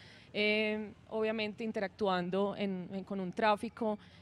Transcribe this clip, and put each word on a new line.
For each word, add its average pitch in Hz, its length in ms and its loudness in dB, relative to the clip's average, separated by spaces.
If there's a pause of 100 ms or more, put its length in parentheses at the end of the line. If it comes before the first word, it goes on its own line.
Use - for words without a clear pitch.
(340)
eh, 214 580 2 (160)
obviamente 220 560 -2
interactuando 196 920 0
en, 185 360 -2
en, 190 120 -6
con 196 160 -6
un 180 120 -4
tráfico, 214 640 0 (240)